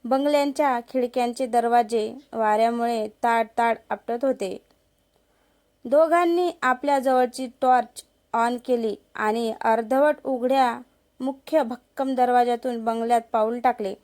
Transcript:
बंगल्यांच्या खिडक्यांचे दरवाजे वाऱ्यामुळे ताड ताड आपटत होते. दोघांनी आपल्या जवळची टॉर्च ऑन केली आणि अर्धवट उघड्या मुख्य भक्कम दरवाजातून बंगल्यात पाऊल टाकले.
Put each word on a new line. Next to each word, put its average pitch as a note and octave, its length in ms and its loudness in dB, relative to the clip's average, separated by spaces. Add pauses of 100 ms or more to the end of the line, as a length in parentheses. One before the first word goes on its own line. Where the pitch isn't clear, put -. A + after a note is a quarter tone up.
बंगल्यांच्या C#4 720 0 (100)
खिडक्यांचे B3 560 -2
दरवाजे A#3 680 0 (200)
वाऱ्यामुळे A3+ 760 0 (160)
ताड A3+ 240 2 (100)
ताड A#3 200 0 (120)
आपटत A#3+ 360 -6
होते. G3 320 -2 (1300)
दोघांनी E4+ 640 2 (120)
आपल्या C4+ 380 0
जवळची B3+ 480 0 (140)
टॉर्च B3+ 420 0 (300)
ऑन A#3+ 320 0
केली A#3 300 -2 (200)
आणि A3 360 -2 (100)
अर्धवट B3 600 2
उघड्या B3+ 560 0 (400)
मुख्य C4+ 440 -2
भक्कम C4 520 -6
दरवाजातून A#3+ 720 0
बंगल्यात A#3 360 0 (100)
पाऊल A#3 280 0
टाकले. A#3 340 -2 (100)